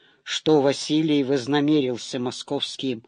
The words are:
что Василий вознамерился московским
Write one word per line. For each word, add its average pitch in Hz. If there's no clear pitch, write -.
что -
Василий 147
вознамерился 139
московским 127